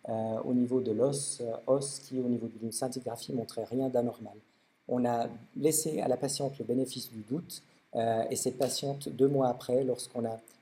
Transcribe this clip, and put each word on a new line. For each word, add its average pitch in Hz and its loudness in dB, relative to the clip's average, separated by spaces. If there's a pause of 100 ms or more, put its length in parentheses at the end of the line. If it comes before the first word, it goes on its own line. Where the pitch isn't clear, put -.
euh, 110 -2
au 127 0
niveau 123 4
de 120 0
l'os, 139 2
euh, 117 -4 (140)
os 139 2
qui, 127 -6
au 123 0
niveau 117 0
d'une 110 -8
scintigraphie, 123 -6
montrait 113 -4
rien 131 -2
d'anormal. 113 0 (520)
On 123 2
a 120 2 (280)
laissé 151 2
à - 0
la 127 4
patiente 139 -2
le 113 -4
bénéfice 123 -2
du 113 -10
doute, 131 -6 (320)
euh, 113 2
et 120 0
cette - -2
patiente, 139 0
deux 131 6
mois 135 4
après, 123 2
lorsqu'on 120 -2
a 113 -2 (240)